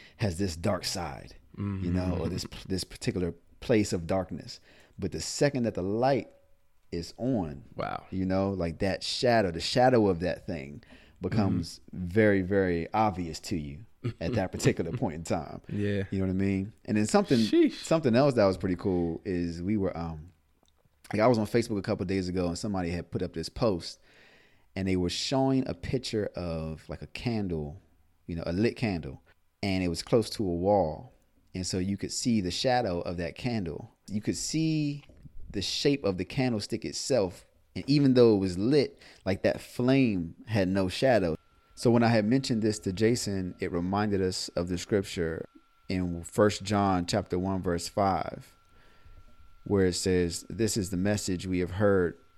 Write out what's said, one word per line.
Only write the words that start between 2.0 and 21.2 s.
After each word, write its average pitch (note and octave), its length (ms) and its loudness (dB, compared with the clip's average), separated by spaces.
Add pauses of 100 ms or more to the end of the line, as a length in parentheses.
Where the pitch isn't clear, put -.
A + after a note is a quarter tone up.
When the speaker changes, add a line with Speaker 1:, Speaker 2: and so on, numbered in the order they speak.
Speaker 1:
or - 60 -2
Speaker 2:
Mm-hmm. - 80 -2
Speaker 1:
this, F#2 120 -6 (220)
this F#2 160 -2
particular E2+ 500 -4 (280)
place G#2 320 2
of F2 140 -4
darkness. F2+ 520 -6 (400)
But F#2+ 120 -6
the - 100 -8
second C#3 420 0
that A2 100 0
the F2+ 100 -4
light A2+ 440 0 (640)
is E2+ 260 -8
on, E2+ 460 -4 (120)
Speaker 2:
Wow. G1+ 360 -8
Speaker 1:
you F#2+ 140 -2
know, F#2+ 260 0
like, F2 280 -4
that F#2+ 240 -2
shadow, A2+ 480 2
the E2 100 -4
shadow B2 460 4
of F2+ 140 2
that F2 240 -4
thing D2 380 -10 (380)
becomes F2 580 -2 (140)
Speaker 2:
Mm-hmm. F2+ 140 -6
Speaker 1:
very, G2+ 340 6
very F2+ 520 2
obvious F2+ 480 0
to - 160 -6
you D2 220 -8 (420)
at F2 120 -4
that G2 180 -2
particular G2+ 400 0
Speaker 2:
<laughs> E2+ 60 -4
Speaker 1:
point F#2 180 -4
in E2 80 -8
time. - 460 -6
Speaker 2:
Yeah. G2+ 420 -2
Speaker 1:
You G2 80 -2
know F#2+ 60 0
what F#2+ 60 0
I - 20 0
mean? G2 400 0 (120)
And G#2+ 120 0
then G#2+ 100 2
something, G3 320 4
Speaker 2:
Sheesh. D4 440 2
Speaker 1:
something E3 320 2
else C#3 200 6
that G#2+ 100 6
was F#2+ 120 4
pretty F#2 180 -2
cool F2 500 -2
is F2 380 -2
we G#2 140 0
were, F#2+ 200 -2
um, E2 320 -8 (840)
like, G2+ 80 2